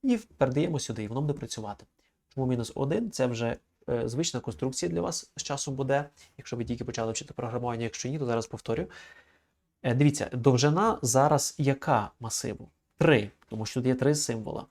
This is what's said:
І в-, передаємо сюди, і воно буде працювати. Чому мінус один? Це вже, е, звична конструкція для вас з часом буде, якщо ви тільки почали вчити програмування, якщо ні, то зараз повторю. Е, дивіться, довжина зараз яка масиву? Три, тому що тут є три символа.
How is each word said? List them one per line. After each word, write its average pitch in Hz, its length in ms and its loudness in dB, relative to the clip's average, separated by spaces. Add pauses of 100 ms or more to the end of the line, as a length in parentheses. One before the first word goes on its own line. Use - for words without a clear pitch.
І 247 140 4
в-, - 80 -6
передаємо 143 540 0
сюди, 110 260 -4
і 104 40 -6
воно 123 120 -2
буде 147 120 0
працювати. 107 540 -8 (480)
Чому 131 120 0
мінус 120 280 0
один? 196 360 0
Це 131 160 0
вже, 117 300 -2 (320)
е, 117 200 0
звична 127 320 -2
конструкція 131 520 -4
для 170 80 0
вас - 360 -4
з - 60 -10
часом 139 320 -4
буде, 139 340 0 (300)
якщо - 180 -8
ви 120 80 -4
тільки 120 200 -4
почали 113 280 -2
вчити - 220 -8
програмування, 120 500 -4
якщо 117 240 -6
ні, 151 100 -4
то 139 80 -2
зараз 113 200 0
повторю. 117 400 -4 (960)
Е, 123 120 2
дивіться, 147 380 4
довжина 139 720 4
зараз 135 560 4
яка 135 520 0 (100)
масиву? - 480 -6 (300)
Три, 120 320 6 (180)
тому 110 180 -6
що 127 140 -2
тут 127 60 -2
є 127 80 4
три 131 200 2
символа. 117 560 -4